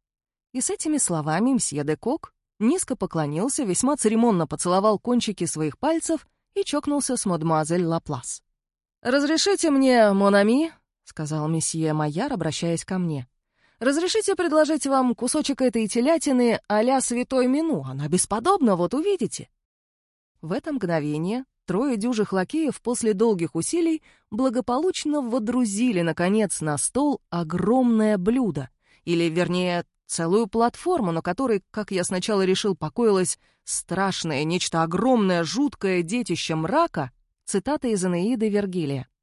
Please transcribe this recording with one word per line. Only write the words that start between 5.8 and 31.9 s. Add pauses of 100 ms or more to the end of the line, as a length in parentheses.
и
чокнулся
с
мадемуазель
Лаплас. (600)
«Разрешите
мне,
мон
ами», (320)
сказал
месье
Майяр,
обращаясь
ко
мне. (500)
«Разрешите
предложить
вам
кусочек
этой
телятины
а-ля
святой
Мину?
Она
бесподобна,
вот
увидите». (920)
В
это
мгновение (220)
трое
дюжих
лакеев
после
долгих
усилий (280)
благополучно
водрузили,
наконец,
на
стол
огромное
блюдо, (340)
или,
вернее, (220)
целую
платформу,
на
которой,
как